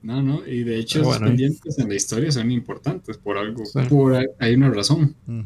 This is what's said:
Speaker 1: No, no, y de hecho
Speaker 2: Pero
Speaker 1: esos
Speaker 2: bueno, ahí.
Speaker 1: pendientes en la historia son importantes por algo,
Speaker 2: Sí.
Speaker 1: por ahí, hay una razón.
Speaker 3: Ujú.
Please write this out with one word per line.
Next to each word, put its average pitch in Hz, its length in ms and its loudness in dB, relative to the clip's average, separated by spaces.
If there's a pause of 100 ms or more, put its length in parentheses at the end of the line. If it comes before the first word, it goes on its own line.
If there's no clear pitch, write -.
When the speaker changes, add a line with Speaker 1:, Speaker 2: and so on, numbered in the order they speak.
Speaker 1:
No, 120 220 -4
no, 139 240 -2
y 120 160 -4
de 117 160 -4
hecho 113 200 -2
Speaker 2:
Pero 127 120 2
Speaker 1:
esos 113 80 0
Speaker 2:
bueno, 107 60 -2
ahí. 120 120 4
Speaker 1:
pendientes 143 420 -2
en 113 100 -2
la 101 60 -4
historia 120 360 -2
son 120 180 0
importantes 123 680 -6
por 101 200 -6
algo, 110 280 -6
Speaker 2:
Sí. 120 140 -4 (100)
Speaker 1:
por 135 260 6
ahí, 127 100 0 (140)
hay 120 160 2
una 135 140 6
razón. 143 460 2 (120)
Speaker 3:
Ujú. 117 180 -8